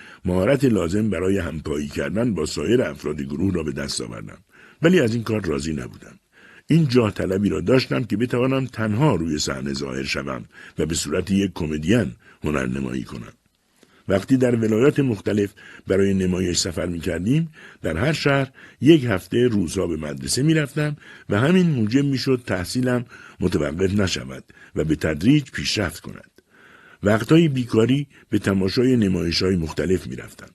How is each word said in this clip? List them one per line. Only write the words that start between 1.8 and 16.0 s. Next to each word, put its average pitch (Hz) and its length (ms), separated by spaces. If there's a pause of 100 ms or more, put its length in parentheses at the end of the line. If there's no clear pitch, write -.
کردن 85 460
با 78 120
سایر 90 360
افراد 76 380
گروه 73 340
را 82 80
به 76 100
دست 69 280
آوردم، 55 380 (440)
ولی 170 180
از 117 140
این 120 80
کار 107 240
راضی 76 260
نبودم. 60 460 (480)
این 156 220
جاه 117 220
طلبی 92 380
را 85 120
داشتم 127 440
که 104 120
بتوانم 127 500
تنها 110 480
روی 82 240
صحنه 71 340
ظاهر 67 300
شوم 69 420 (340)
و 78 80
به 80 80
صورت 82 360
یک 98 240
کمدین 78 580 (320)
هنرنمایی 65 580
کنم. 57 300 (760)
وقتی 98 280
در 123 180
ولایات 113 460
مختلف 104 500 (360)
برای 98 280